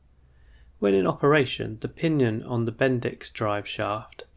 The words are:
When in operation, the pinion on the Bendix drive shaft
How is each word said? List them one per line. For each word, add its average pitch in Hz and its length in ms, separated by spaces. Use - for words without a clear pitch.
When 101 160
in 95 140
operation, 139 720
the - 60
pinion 127 560
on 117 220
the 113 60
Bendix 120 640
drive 104 340
shaft 107 580